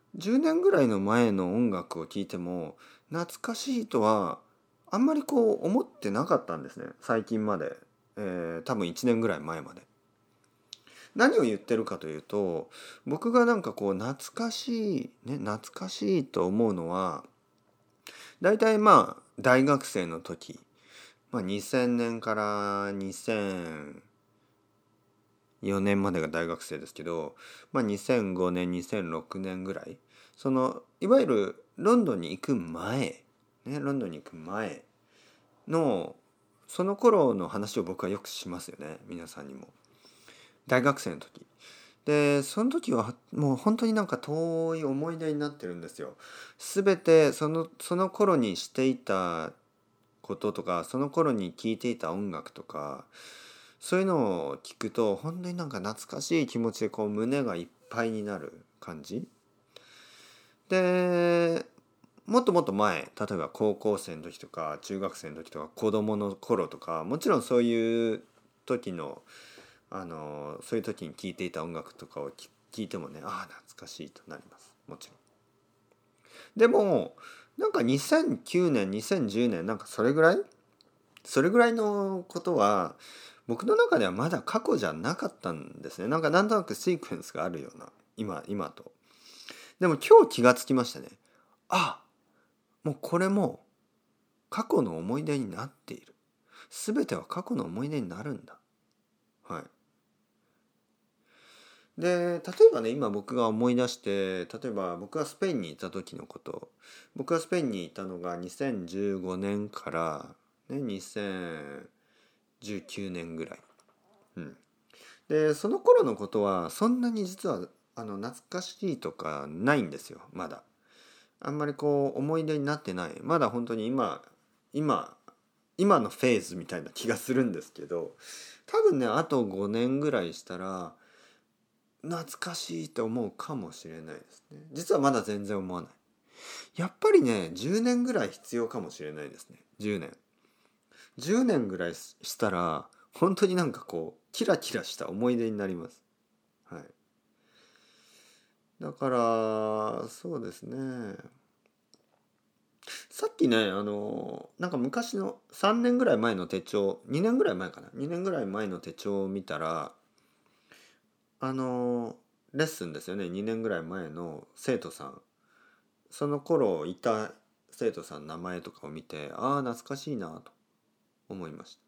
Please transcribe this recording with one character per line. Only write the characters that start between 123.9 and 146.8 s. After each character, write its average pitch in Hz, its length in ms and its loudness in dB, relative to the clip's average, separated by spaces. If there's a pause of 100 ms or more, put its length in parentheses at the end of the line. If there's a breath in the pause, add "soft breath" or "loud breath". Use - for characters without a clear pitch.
今、 139 440 -2 (600)
今 190 220 6
の 104 100 -2
フ - 160 -16
ェ 123 120 6
ー 92 40 0
ズ - 140 -10
み 82 100 -8
た 92 120 -8
い 78 60 -8
な 73 60 -14
気 - 180 -8
が 110 100 0
す - 160 -6
る 131 100 4
ん 117 80 0
で 80 100 -6
す - 100 -18
け 85 140 -14
ど、 85 300 -6 (500 loud breath)
多 440 160 0
分 392 160 6
ね、 127 80 2
あ 117 200 2
と 135 180 2
五 98 240 -2
年 120 320 0
ぐ 147 100 0
ら 117 140 0
い 82 100 -6
し - 80 -14
た 90 160 -12
ら、 90 380 -8 (1080 soft breath)
懐 165 240 -8 (120)
か 175 160 -8
し 165 320 -8
い 151 40 -14
と - 160 -4
思 113 200 -2
う 98 60 -6
か - 240 -10
も 90 160 -10
し - 160 -18
れ 80 140 -14
な 80 100 -14
い 76 40 -12
で - 140 -16
す - 220 -20
ね。 147 220 -20
実 170 200 0
は 170 60 4
ま 139 120 4
だ 117 100 2
全 101 240 -6
然 101 120 -4
思 92 180 -6
わ 87 60 -6
な 73 60 -12
い。 - 40 -20 (840 loud breath)
や 175 120 -4
っ - 120 -10
ぱ 427 140 6
り 370 80 10
ね、 98 320 2
十 147 260 -2
年 247 240 2
ぐ 254 80 -2
ら 180 140 0
い 98 40 -2
必 - 280 -10
要 117 100 0
か 117 140 -6
も 80 80 -8
し - 140 -16
れ 76 100 -8
な 76 80 -12
い 71 80 -10
で - 80 -20
す - 120 -20
ね。 - 140 -20 (160)
十 104 200 -2
年。 76 120 -10 (1040 loud breath)
十 208 300 2
年 143 240 2
ぐ 92 80 -6
ら 87 100 -2
い 82 80 -6
し-、 - 260 -20
し - 140 -10
た 110 140 2
ら、 87 400 -2 (240 soft breath)
本 185 220 2
当 208 100 2
に 180 100 2
な 180 80 2
ん 143 80 -2
か - 140 -12
こ 82 320 -8
う、 - 40 -20 (120)
キ - 120 -2
ラ 170 120 4
キ - 160 -8
ラ 92 100 -2
し - 140 -10
た - 100 -8
思 107 220 0
い 123 80 2
出 117 120 0
に 107 80 -4
な 101 80 -2
り 95 100 -4
ま 82 140 -10
す。 - 140 -20 (640)
は - 140 -14
い。 71 40 -18 (2000 soft breath)